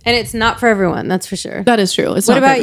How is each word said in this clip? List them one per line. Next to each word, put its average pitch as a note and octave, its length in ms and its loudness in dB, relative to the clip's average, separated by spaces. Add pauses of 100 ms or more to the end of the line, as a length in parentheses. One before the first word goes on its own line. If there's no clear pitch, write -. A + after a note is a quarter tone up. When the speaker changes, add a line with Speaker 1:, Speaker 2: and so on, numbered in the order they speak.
Speaker 1:
And A#3+ 100 2
it's A#3 180 -4
not A3+ 260 -2
for A#3+ 80 2
everyone, G3 400 0
that's F#3 200 -2
for - 80 -10
sure. - 300 -8
Speaker 2:
That A#3 140 4
is F#3+ 140 0
true. - 200 0
It's - 140 -2
Speaker 1:
What - 80 6
Speaker 2:
not C4+ 40 4
for C4 60 2
Speaker 1:
about C4+ 180 4